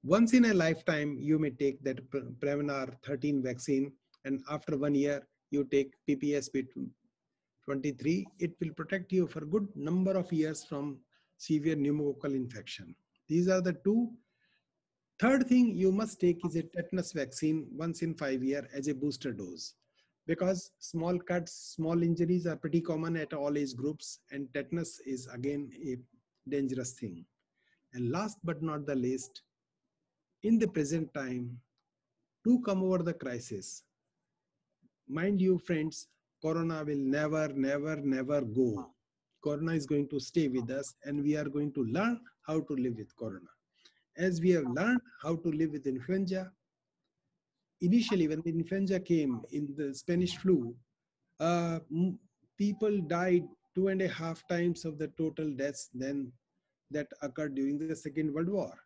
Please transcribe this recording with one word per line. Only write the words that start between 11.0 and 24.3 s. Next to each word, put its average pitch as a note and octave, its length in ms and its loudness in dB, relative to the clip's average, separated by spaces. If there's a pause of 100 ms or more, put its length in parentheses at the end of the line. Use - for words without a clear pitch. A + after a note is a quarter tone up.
severe D#3 380 2
pneumococcal C#3+ 580 0
infection. A#2+ 600 -8 (360)
These F3 180 4
are F#3 140 4
the F3 100 0 (100)
two. A3+ 280 2 (1080)
Third B3+ 280 4
thing B3 260 6
you F#3 160 4
must A3 300 -2
take F3 240 2
is D#3+ 120 -2
a D#3+ 80 -2
tetanus F3 480 -4
vaccine D#3 600 -2
once D#3+ 300 -4
in E3 120 -2
five C3+ 300 -2
years C3+ 300 -2
as C#3 140 -4
a C#3+ 60 0
booster C3+ 380 -4
dose, F2+ 400 -10 (540)
because F3+ 540 -2
small E3+ 380 -2
cuts, - 580 -4
small E3 260 2
injuries E3+ 440 2
are D#3 100 0
pretty E3 260 2
common E3 340 -2
at D#3 160 -4
all C#3+ 240 0
age C#3 180 -2
groups, C#3+ 440 -6 (140)